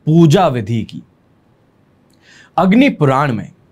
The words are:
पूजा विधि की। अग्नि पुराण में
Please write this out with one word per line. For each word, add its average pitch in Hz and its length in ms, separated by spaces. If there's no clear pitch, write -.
पूजा 165 420
विधि 117 360
की। - 180
अग्नि 208 320
पुराण 135 440
में 98 180